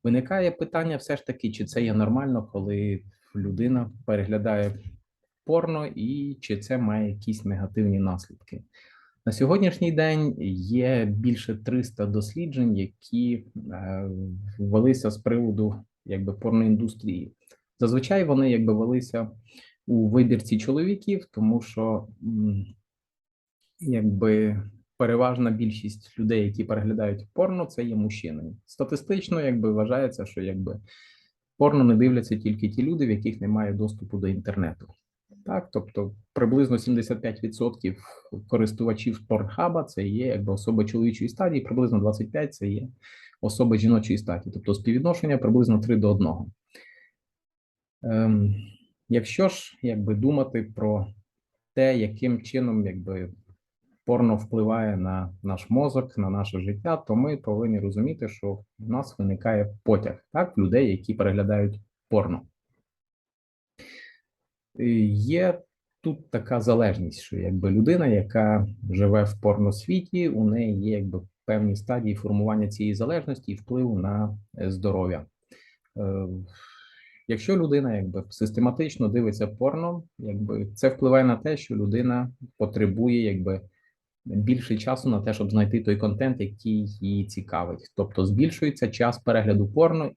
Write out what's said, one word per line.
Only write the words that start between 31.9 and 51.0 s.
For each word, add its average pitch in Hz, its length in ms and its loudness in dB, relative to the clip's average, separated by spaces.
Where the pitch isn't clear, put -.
дивляться 120 420 4
тільки 107 320 -2
ті 120 140 -2
люди, 151 220 0
в 117 40 0
яких 107 320 -2
немає 104 320 0
доступу 104 440 -6
до 95 100 -2
інтернету. 95 600 -4
Так, 190 260 -6
тобто 104 440 -6
приблизно 123 440 2
сімдесят 117 440 -2
п'ять 110 220 -6
відсотків 110 600 -4
користувачів 110 800 -2
Порнхаба — 160 560 0
це 101 240 -6
є 117 200 -2
якби 101 260 -2
особи 107 320 0
чоловічої 117 440 0
стадії, 165 320 0
приблизно 117 380 2
двадцять 107 320 0
п'ять — 151 240 -4
це 101 120 -6
є 107 200 -4
особи 113 360 2
жіночої 107 400 4
статі, 92 360 -6
тобто 101 200 -2
співвідношення 139 640 0
приблизно 113 420 6
три 113 160 2
до 104 160 4
одного. 87 360 0
Ем, 110 520 4
якщо 117 400 2
ж - 320 -10
якби 107 340 -2
думати 127 600 0
про 104 320 -2